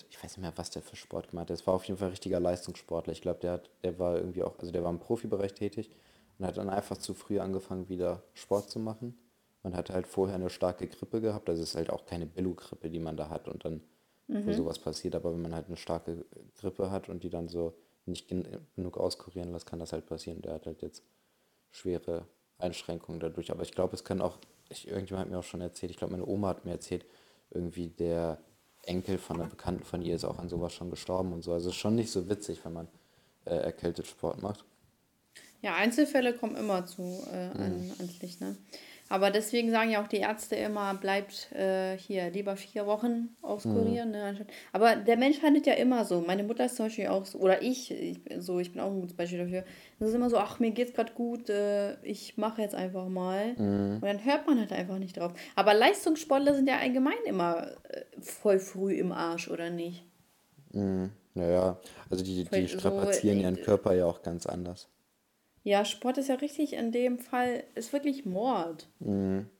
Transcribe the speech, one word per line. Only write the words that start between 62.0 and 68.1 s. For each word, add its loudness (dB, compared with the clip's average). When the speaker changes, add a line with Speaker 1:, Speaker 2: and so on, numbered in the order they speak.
Speaker 1:
Also 0
die, -2
Speaker 2:
Voll 2
Speaker 1:
die 2
Speaker 2:
so, -6
Speaker 1:
strapazieren 4
Speaker 2:
äh, 6
Speaker 1:
ihren 2
Körper 6
ja 6
auch 0
ganz -6
anders. -6
Speaker 2:
Ja, 4
Sport -2
ist 0
ja 4
richtig -2
in -2
dem 2
Fall, 0
ist -6
wirklich 0